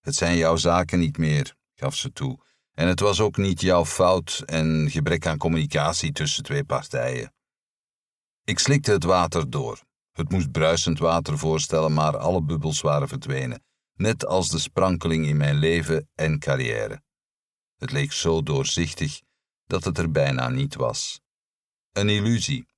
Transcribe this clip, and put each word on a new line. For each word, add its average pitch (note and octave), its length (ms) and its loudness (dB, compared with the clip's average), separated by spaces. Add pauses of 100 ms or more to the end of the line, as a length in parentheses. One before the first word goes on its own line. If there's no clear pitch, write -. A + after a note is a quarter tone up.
"Het D2+ 140 -6
zijn F2 220 2
jouw E2 200 4
zaken F2 420 2
niet D#2 200 0
meer," D2+ 380 0 (180)
gaf C2+ 220 -6
ze - 160 -6
toe. C2 260 -6 (320)
"En E2+ 180 0
het F2+ 120 2
was G2+ 200 2
ook G#2+ 160 2
niet G2 240 2
jouw F2+ 240 4
fout F2+ 640 2
en D#2+ 440 2
gebrek D#2+ 360 0
aan D#2 120 0
communicatie D#2+ 720 0
tussen D2 300 -4
twee C#2+ 220 -4
partijen." B1+ 720 -4 (1080)
Ik G#2+ 140 -2
slikte D3 340 2
het F#2 120 2
water E2+ 460 2
door. A#1+ 320 -6 (300)
Het D2+ 180 -4
moest F2 200 0
bruisend D#2+ 480 2
water E2 400 0
voorstellen, D#2 560 0
maar D2+ 220 2
alle F2 260 0
bubbels D2+ 380 -2
waren C#2+ 280 0
verdwenen, C2 560 -6 (280)
net A2 340 -2
als F2+ 220 0
de E2+ 100 -2
sprankeling E2 680 0
in D2 100 0
mijn D2 200 2
leven D#2+ 580 0
en D#2 240 0
carrière. A1+ 640 -4 (720)
Het - 160 -10
leek C#2+ 200 -2
zo E2 300 0
doorzichtig D2 800 -4 (460)
dat F#2 180 -4
het E2+ 140 -4
er E2+ 120 0
bijna C#2 380 0
niet C#2 260 -4
was. - 460 -6 (720)
Een G2+ 160 0
illusie. G#2 580 0 (120)